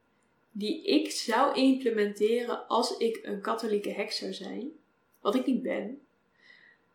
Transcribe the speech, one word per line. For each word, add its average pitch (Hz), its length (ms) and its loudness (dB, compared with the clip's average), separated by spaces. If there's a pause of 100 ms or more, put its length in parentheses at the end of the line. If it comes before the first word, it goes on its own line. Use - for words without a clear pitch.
(520)
die 208 320 -4
ik - 280 4
zou 240 440 2
implementeren 233 1120 2
als - 300 2
ik 226 260 0
een 202 180 -6
katholieke 214 500 -2
heks 202 260 -4
zou 196 160 -8
zijn, 190 380 -8 (540)
wat 208 100 4
ik 254 100 0
niet 240 160 2
ben, 208 380 -6 (960)